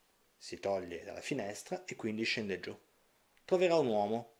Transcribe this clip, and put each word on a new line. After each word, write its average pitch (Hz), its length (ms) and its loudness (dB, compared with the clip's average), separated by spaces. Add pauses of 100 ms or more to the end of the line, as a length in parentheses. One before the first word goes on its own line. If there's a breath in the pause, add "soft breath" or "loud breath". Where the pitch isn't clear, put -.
(360)
Si - 240 -12
toglie 90 460 -2
dalla - 160 -10
finestra 107 640 -6
e - 100 -8
quindi 110 280 -2
scende 110 360 -2
giù. - 180 -10 (680)
Troverà 180 320 6
un 143 100 6
uomo, 110 520 2